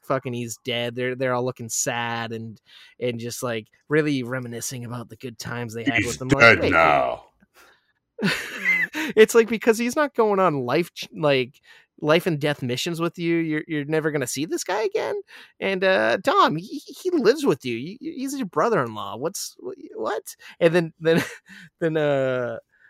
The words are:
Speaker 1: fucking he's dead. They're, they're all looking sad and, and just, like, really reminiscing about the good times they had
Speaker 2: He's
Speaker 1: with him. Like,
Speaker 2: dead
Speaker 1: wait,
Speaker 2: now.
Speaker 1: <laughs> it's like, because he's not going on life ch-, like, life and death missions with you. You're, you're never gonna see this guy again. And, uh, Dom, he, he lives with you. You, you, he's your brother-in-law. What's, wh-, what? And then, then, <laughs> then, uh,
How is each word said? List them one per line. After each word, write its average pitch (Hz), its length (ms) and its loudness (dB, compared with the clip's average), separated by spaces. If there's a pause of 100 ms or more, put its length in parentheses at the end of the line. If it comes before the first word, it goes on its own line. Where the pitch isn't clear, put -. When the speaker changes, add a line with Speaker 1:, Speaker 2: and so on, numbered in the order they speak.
Speaker 1:
fucking 131 300 -4
he's 120 320 -8
dead. 120 320 -4
They're, 127 180 -4
they're 127 180 -2
all 123 120 0
looking 123 240 -6
sad 117 640 -4
and, 113 280 -10 (380)
and 120 220 -4
just, 117 240 -10
like, 117 240 -6 (200)
really 147 360 2
reminiscing 120 600 -8
about 120 260 -10
the 113 60 -20
good 117 220 -14
times 120 360 -8
they 113 100 -8
had 117 140 0
Speaker 2:
He's 113 100 0
Speaker 1:
with 117 140 -6
him. 127 60 -6
Like, 135 120 4
Speaker 2:
dead 113 200 10
Speaker 1:
wait, 95 120 2
Speaker 2:
now. 73 540 4 (960)
Speaker 1:
<laughs> - 20 -8 (920)
it's 220 180 8
like, 226 140 6
because 226 300 0
he's 240 180 -2
not 294 180 0
going 208 260 2
on 151 240 2
life 151 280 -2
ch-, - 240 -14
like, 139 440 0 (400)
life 156 260 2
and 160 140 0
death 147 220 -2
missions 139 380 -4
with 170 180 -4
you. 170 180 0
You're, 156 320 -2
you're 151 160 -4
never 156 260 0
gonna 143 160 -2
see 131 180 -4
this 285 200 -6
guy 403 180 -2
again. 415 320 -2 (460)
And, 196 240 -2
uh, 214 320 2
Dom, 285 400 4
he, 214 220 -8
he - 320 -8
lives 277 360 4
with 170 180 2
you. 123 120 -4
You, 143 240 -10
you, - 140 -10
he's 269 220 -8
your 269 100 -4
brother-in-law. 123 720 0
What's, - 420 -8
wh-, - 380 -14
what? 226 360 -6 (240)
And 165 160 4
then, 170 260 0
then, 165 220 2 (280)
<laughs> 185 300 -20
then, 160 160 -2
uh, 131 600 0 (320)